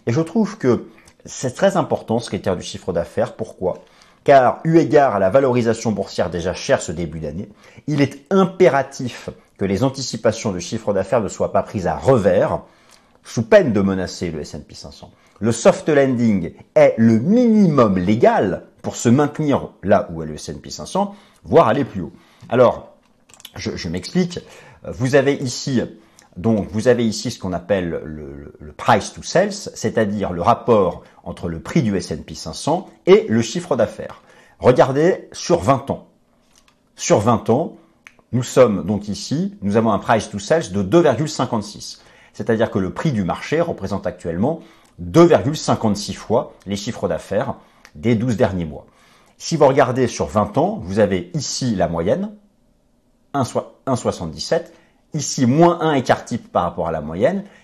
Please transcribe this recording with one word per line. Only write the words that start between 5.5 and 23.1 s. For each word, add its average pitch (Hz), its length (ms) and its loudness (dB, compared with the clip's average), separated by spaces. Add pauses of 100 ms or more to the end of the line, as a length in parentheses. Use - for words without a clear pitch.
boursière 95 400 -4
déjà 87 240 -4
chère - 260 0
ce - 100 -10
début 80 280 -8
d'année, 78 300 -10 (360)
il 147 160 -2
est - 300 -2
impératif 170 960 0 (300)
que 101 60 -2
les 98 180 0
anticipations 120 680 -2
de 90 60 -6
chiffre 104 360 -6
d'affaires 98 280 0
ne 95 60 -4
soient 90 240 -4
pas 95 100 0
prises 92 240 -6
à 85 100 0
revers, 101 680 2 (640)
sous - 140 -4
peine 202 320 4
de 101 80 2
menacer 95 480 -2
le 78 120 -8
S - 120 -14
and 76 140 -14
P - 80 -20
cinq - 160 -18
cents. - 180 -20 (300)
Le 110 120 0
soft 190 380 2
landing 120 640 2 (220)
est 147 220 6
le 113 200 6
minimum 170 800 4
légal 113 680 2 (160)
pour - 120 -8
se - 140 2
maintenir 139 640 2 (100)
là 92 300 2
où 80 100 -8
est 80 60 -8
le 76 80 -10
S - 140 -14
and 73 120 -12
P - 80 -18
cinq 76 160 -12
cents, 202 300 -4 (280)
voire 131 240 4
aller 139 180 2
plus 95 160 -8
haut. 82 100 -10 (380)
Alors, 113 440 2 (640)